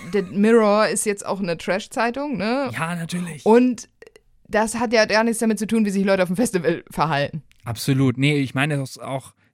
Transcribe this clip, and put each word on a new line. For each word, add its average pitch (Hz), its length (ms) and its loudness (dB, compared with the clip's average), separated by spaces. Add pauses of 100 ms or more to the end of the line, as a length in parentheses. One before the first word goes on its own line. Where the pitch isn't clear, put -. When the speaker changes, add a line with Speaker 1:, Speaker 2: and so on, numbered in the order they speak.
(120)
Speaker 1:
der 196 120 0
Mirror 208 640 4
ist 185 180 -4
jetzt 202 180 -4
auch 190 160 -4
eine 170 160 -4
Trash-Zeitung, 240 800 -4
ne? 233 380 -4
Speaker 2:
Ja, 165 200 -6
natürlich. 170 520 -8
Speaker 1:
Und 240 420 4 (580)
das 214 280 0
hat 233 180 -2
ja 220 140 6
gar 214 180 2
nichts 226 140 0
damit 220 200 0
zu 214 80 -4
tun, 220 200 2
wie 208 40 -2
sich 196 140 0
Leute 196 180 4
auf 175 60 2
dem 180 80 -2
Festival 175 540 0
verhalten. 147 520 -2 (220)
Speaker 2:
Absolut. 131 540 0
Nee, 143 220 2
ich 131 140 -4
meine 147 200 -2
es 139 240 -8
auch, 120 340 -10 (220)